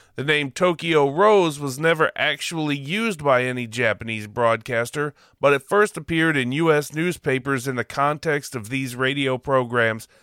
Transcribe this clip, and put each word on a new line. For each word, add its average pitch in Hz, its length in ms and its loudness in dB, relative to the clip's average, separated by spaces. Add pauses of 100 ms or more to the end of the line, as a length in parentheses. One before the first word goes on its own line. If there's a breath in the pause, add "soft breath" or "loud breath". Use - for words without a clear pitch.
(160 soft breath)
The 131 80 -6
name 147 280 0
Tokyo 165 580 2
Rose 175 480 4
was 139 200 -6
never 160 360 2
actually 147 640 -2
used 170 460 -6
by 131 220 4
any 127 220 -4
Japanese 110 600 -2
broadcaster, 120 840 -2 (280 soft breath)
but 139 120 6
it 139 160 2
first 208 280 2
appeared 165 400 0
in 127 160 0
U 160 200 2
S 147 220 0
newspapers 139 720 -2
in 135 80 -4
the 120 100 -2
context 147 720 -2
of 107 140 -8
these 131 260 -6
radio 131 440 -2
programs 120 680 0 (160)